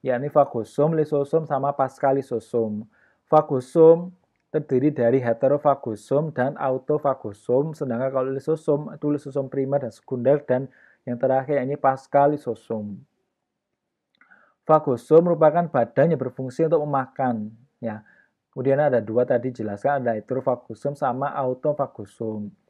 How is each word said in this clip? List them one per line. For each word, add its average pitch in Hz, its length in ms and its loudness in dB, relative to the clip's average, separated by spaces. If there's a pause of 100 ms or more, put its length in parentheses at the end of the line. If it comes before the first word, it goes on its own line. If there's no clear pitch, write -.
yakni 131 320 -4
fagosom, 143 640 2
lisosom, 151 480 0
sama 143 320 -4
paskalisosom. 123 1120 -2 (400)
Fagosom 160 880 4 (320)
terdiri 143 460 0
dari 123 260 2
heterofagosom 135 1120 0
dan 135 240 -2
autofagosom, 135 1200 -4
sedangkan 127 360 -4
kalau 131 200 -2
lisosom 151 640 -4
itu 151 160 -6
lisosom 139 400 -6
primer 139 300 -2
dan 117 100 -8
sekunder, 131 480 0
dan 131 280 -2 (360)
yang 120 160 -6
terakhir 131 400 0
ini 135 160 -4
paskalisosom. 131 1200 0 (1700)
Fagosom 151 560 4
merupakan 165 480 2
badan 139 480 2
yang 127 40 -8
berfungsi 131 440 -4
untuk 156 160 2
memakan, 127 720 -4 (300)
ya. 107 180 -8 (540)
Kemudian 135 260 0
ada 131 240 2
dua 113 240 0
tadi 127 240 0
jelaskan, 110 480 -4
ada 117 160 -2
heterofagosom 127 760 -6
sama 135 400 -4
autofagosom. 127 1120 -6 (220)